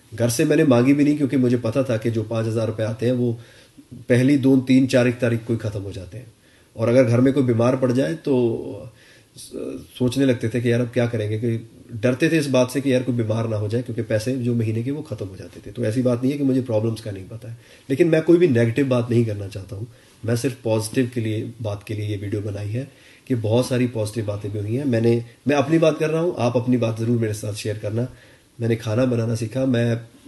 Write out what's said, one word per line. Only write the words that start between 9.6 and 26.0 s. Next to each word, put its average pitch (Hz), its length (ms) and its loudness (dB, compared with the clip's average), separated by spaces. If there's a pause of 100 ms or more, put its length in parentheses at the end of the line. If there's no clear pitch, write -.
सोचने 127 280 0
लगते 117 220 0
थे 117 120 -2
कि 117 120 2
यार, 117 80 2
अब 123 80 -2
क्या 120 180 0
करेंगे, 107 320 -4
कि 113 320 -4 (220)
डरते 127 380 0
थे 160 80 2
इस 143 80 0
बात 127 240 2
से 143 100 -4
कि 135 120 0
यार, 123 100 2
कोई 123 120 -2
बीमार 110 340 -2
ना 107 80 -2
हो 104 120 -2
जाए, 120 140 -2
क्योंकि 117 200 -6
पैसे 113 340 -2
जो 120 180 -2
महीने 113 280 -2
के, 131 80 -4
वो 151 120 -6
ख़त्म 107 240 -10
हो 92 100 -14
जाते 90 300 -18
थे। 101 60 -16
तो 120 120 -6
ऐसी 113 180 0
बात 123 200 2
नहीं 131 100 0
है 143 60 -4
कि 143 60 -2
मुझे 131 180 2
प्रॉब्लम्स 110 380 -2
का 107 100 -10
नहीं 95 180 -12
पता 110 220 -16
है, 117 80 -14 (320)
लेकिन 160 180 4
मैं 160 140 4
कोई 170 160 6
भी 175 100 6
नेगेटिव 117 400 2
बात 120 220 0
नहीं 117 140 4
करना 101 240 -6
चाहता 98 280 -14
हूँ। 107 100 -10 (380)
मैं 117 120 0
सिर्फ 120 280 -4
पॉजिटिव 113 500 -2
के 120 60 -4
लिए, 110 320 -4 (100)
बात 104 200 -6
के 110 120 -10
लिए 104 140 -6
ये 104 80 -4
वीडियो 101 240 -6
बनाई 101 280 -8
है 120 220 -6 (380)
कि 131 60 0
बहुत 117 340 0
सारी 127 180 0
पॉजिटिव 107 400 -4
बातें 101 260 -6
भी 107 60 -6
हुई 104 160 -4
हैं। 143 100 -2
मैंने, 117 400 2 (240)
मैं 143 80 2
अपनी 160 220 2
बात 156 200 4
कर 156 120 0